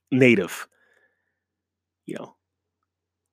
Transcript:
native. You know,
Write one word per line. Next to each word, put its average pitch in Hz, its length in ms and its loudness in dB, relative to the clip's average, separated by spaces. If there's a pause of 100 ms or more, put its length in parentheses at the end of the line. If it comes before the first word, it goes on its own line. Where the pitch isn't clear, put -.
(120)
native. 120 560 2 (1400)
You - 80 -12
know, - 200 -18 (960)